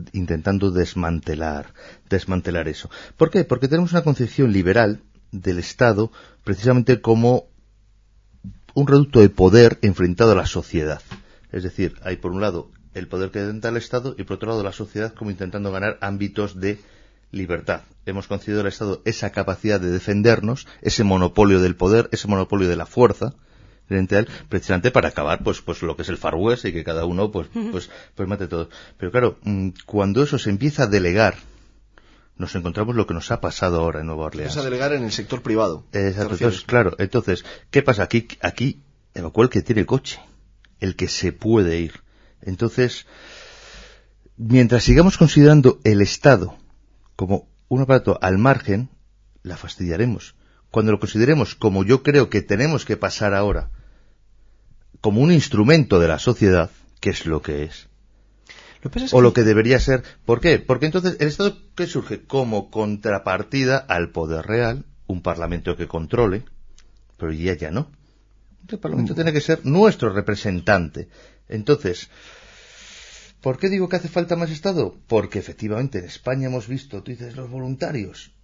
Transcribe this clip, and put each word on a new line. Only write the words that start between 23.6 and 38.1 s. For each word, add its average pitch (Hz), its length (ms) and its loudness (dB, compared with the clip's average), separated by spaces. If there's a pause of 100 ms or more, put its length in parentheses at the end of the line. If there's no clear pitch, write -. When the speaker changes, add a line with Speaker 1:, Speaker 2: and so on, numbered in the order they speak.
Speaker 1:
frente 95 280 -2
a 101 40 2
él, - 80 -2 (220)
precisamente 90 400 -4
para 80 200 0
acabar, 78 340 -4
pues, 98 180 -4
pues - 220 -8
lo 82 120 -6
que 85 80 -10
es 78 60 -8
el 85 80 -8
Far 78 180 -4
West 113 300 -2
y 92 80 -6
que 82 100 -8
cada 82 220 -6
uno, 90 260 -4
pues, 87 220 -8
Speaker 2:
Ujú. 226 180 -8
Speaker 1:
pues, 90 200 -10 (240)
pues 92 120 -8
mate 98 200 -6
todo. 85 220 -8 (280)
Pero 90 140 -8
claro, 120 320 0
mm, 95 260 -2 (160)
cuando 101 380 0
eso 143 160 -2
se 107 100 -6
empieza 135 340 -2
a 113 40 2
delegar 98 480 2 (1040)
nos 85 160 -8
encontramos 104 400 -4
lo 107 100 0
que - 80 -6
nos 82 160 -8
ha 117 120 -4
pasado 87 400 -2
ahora 82 180 -2
en 78 80 -8
Nueva 78 180 -8
Orleans. 76 280 -8
Speaker 3:
Es 147 40 -6
a 143 60 -6
delegar 135 300 -4
en 135 100 -4
el 110 80 -8
sector 120 320 -8
privado, 107 480 -2
Speaker 1:
Exacto, 101 100 -4
Speaker 3:
¿te 98 80 0
refieres? 101 320 -4
Speaker 1:
entonces, 107 220 0
claro, 113 340 2
entonces, 101 480 -2 (240)
¿qué 135 140 2
pasa? 104 200 2
Aquí, 110 240 0 (140)